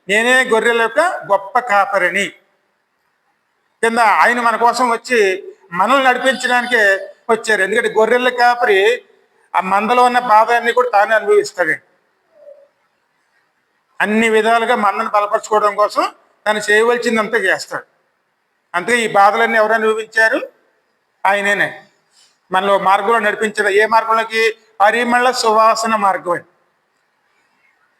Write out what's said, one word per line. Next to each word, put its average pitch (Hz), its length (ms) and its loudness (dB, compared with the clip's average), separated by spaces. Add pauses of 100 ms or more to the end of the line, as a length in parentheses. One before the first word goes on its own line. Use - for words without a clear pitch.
"నేనే 240 360 2
గొర్రెల 226 380 0
యొక్క 226 180 -2
గొప్ప 220 580 -2
కాపరిని" 196 760 -2 (1500)
కింద 226 140 0
ఆయన 220 420 2
మన 233 160 0
కోసం 233 340 0
వచ్చి 220 600 -2 (200)
మనల్ని 233 320 0
నడిపించడానికే 247 1040 0 (220)
వచ్చారు. 220 320 0
ఎందుకంటే 214 260 0
గొర్రెల 247 400 2
కాపరి 240 760 2 (520)
ఆ 175 40 2
మందలో 214 440 0
ఉన్న 247 140 2
బాధలన్నీ 233 540 2
కూడా 247 160 0
తానే 208 260 2
అనుభవిస్తాడండి. 202 640 0 (2250)
అన్ని 214 280 0
విధాలుగా 226 480 2
మనల్ని 214 320 -2
బలపరచుకోవడం 208 680 -2
కోసం 208 360 -2 (340)
తను 214 120 -2
చేయవలసిందంతా 226 800 0
చేస్తాడు. 165 460 -4 (920)
అందుకే 180 220 -2
ఈ 240 120 -2
బాధలన్నీ 208 480 2
ఎవరు 214 160 2
అనుభవించారు? 220 760 -2 (800)
ఆయనేనే. 196 560 -2 (720)
మనలో 196 260 2
మార్గంలో 202 400 0
నడిపించడం. 208 500 -2
ఏ 202 180 2
మార్గంలోకి? 220 680 0 (240)
పరిమళ 240 500 2
సువాసన 226 640 0
మార్గం 185 360 -4
అండి. 160 120 -6 (1600)